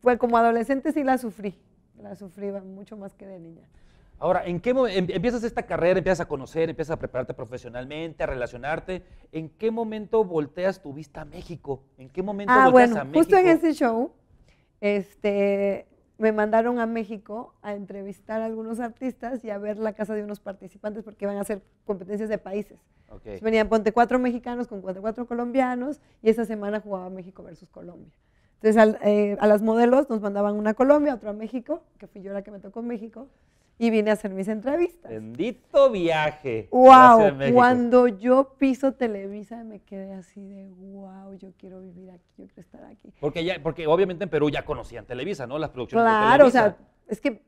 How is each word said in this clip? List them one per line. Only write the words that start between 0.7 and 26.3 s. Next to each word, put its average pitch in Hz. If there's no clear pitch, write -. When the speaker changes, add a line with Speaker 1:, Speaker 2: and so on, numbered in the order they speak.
Speaker 1:
sí 294
la 262
sufrí, 208
la 202
sufrí 196
mucho 196
más 196
que 196
de 190
niña. 165
Speaker 2:
Ahora, 175
¿en 175
qué 247
mo-, 254
em-, 185
empiezas 220
esta 233
carrera, 175
empiezas 175
a 170
conocer, 147
empiezas 151
a -
prepararte 127
profesionalmente, 127
a 156
relacionarte? 143
¿En 160
qué 220
momento 220
volteas 180
tu 143
vista 156
a 156
México? 143
¿En 131
qué 185
momento 202
Speaker 1:
Ah, 262
Speaker 2:
volteas 247
Speaker 1:
bueno, 180
Speaker 2:
a -
México? 139
Speaker 1:
justo 381
en 370
ese 320
show, 247
este, 202
me 220
mandaron 226
a 226
México 226
a 208
entrevistar 202
a 226
algunos 220
artistas 247
y 226
a 202
ver 208
la 214
casa 214
de 208
unos 208
participantes 202
porque 202
iban 202
a 202
hacer 196
competencias 202
de 214
países. 202
Speaker 2:
Ok. 107
Speaker 1:
Entonces, 98
venían, 220
ponte, 220
cuatro 240
mexicanos 240
con 202
cuatro, 190
cuatro 220
colombianos 247
y 220
esa 220